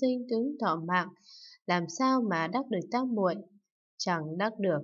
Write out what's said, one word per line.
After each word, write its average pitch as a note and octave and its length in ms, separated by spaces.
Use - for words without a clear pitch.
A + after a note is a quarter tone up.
sinh, B3+ 280
tướng A#3+ 300
thọ E3+ 280
mạng. F3+ 200
Làm F3 220
sao C4 400
mà E3 180
đắc B3+ 220
được F3+ 220
tam B3 240
muội? F#3 200
Chẳng D#3+ 400
đắc A3 220
được F3 240